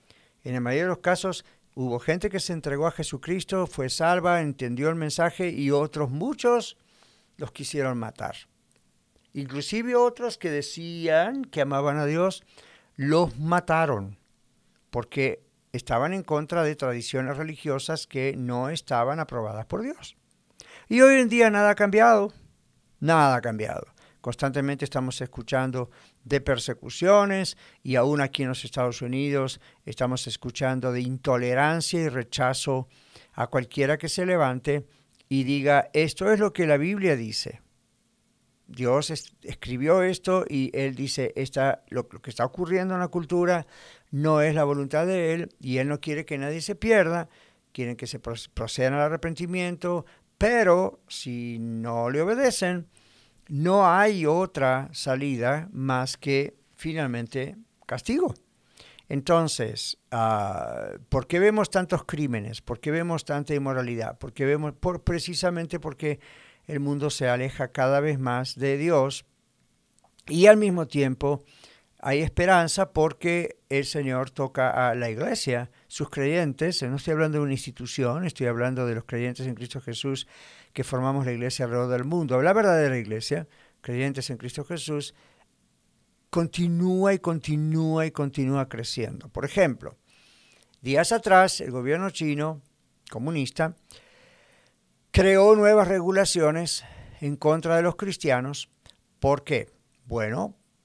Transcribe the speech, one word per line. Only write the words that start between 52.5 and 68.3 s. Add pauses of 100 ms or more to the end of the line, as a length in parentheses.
no
hay
otra
salida
más
que (180)
finalmente (300)
castigo". (720)
Entonces, (120)
ah, (200)
¿por
qué
vemos
tantos
crímenes?
¿Por
qué
vemos
tanta
inmoralidad?
¿Por
qué
vemos?
Por,
precisamente
porque (480)
el
mundo
se
aleja
cada
vez
más